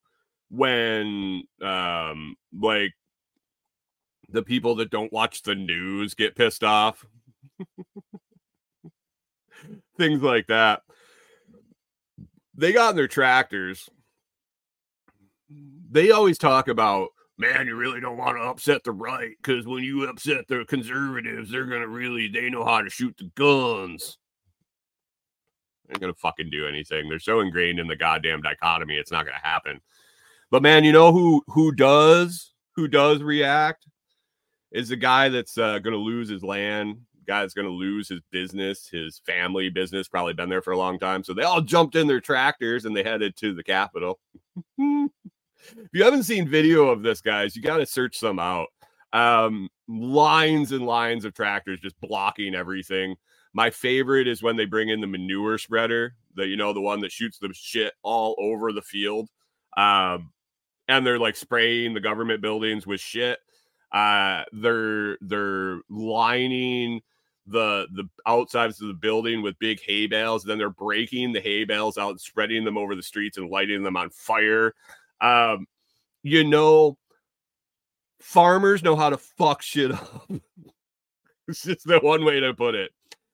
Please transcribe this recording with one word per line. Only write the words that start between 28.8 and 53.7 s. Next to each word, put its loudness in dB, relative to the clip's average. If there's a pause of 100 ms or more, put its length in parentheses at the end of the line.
it's -8
not -2
gonna -12
happen. -6 (720)
But 4
man, 8
you 8
know 12
who, 6
who 4
does, 6 (220)
who -2
does 4
react 0 (840)
is -6
the -4
guy 4
that's, -4
uh, 0
gonna -4
lose -6
his -8
land, -6 (200)
guy -2
that's -6
gonna -6
lose -8
his -12 (100)
business, -8
his -12
family -4
business, -6
probably -4
been -6
there -2
for -6
a -2
long -4
time. -4
So -10
they -4
all 0
jumped 2
in 2
their 2
tractors -2
and -6
they 0
headed -4
to -4
the -10
Capitol. -2 (580)
<laughs> 0 (680)
If -20
you 2
haven't 6
seen 0
video 6
of 2
this, 0
guys, -2
you -12
gotta 0
search -4
some -2
out. -2 (440)
Um, 2 (180)
lines 2
and -4
lines -2
of -10
tractors -4
just -14
blocking -4
everything. -6 (380)
My 2
favorite 0